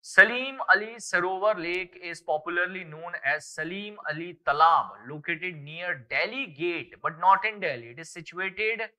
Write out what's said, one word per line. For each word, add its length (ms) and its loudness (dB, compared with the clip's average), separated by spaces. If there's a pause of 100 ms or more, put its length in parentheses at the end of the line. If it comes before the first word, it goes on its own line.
सलीम 560 4 (100)
अली 300 4
सरोवर 600 0
lake 380 -4 (140)
is 100 -12
popularly 640 -2
known 300 -12 (180)
as 120 -4 (100)
सलीम 400 -8 (140)
अली 220 -6 (140)
तालाब, 480 6 (160)
located 540 -4
near 460 -8
Delhi 360 -2 (140)
gate, 420 -4
but 180 -4
not 240 6
in 160 -2
Delhi। 320 -4
It 80 -16
is 140 -14
situated 760 -4 (120)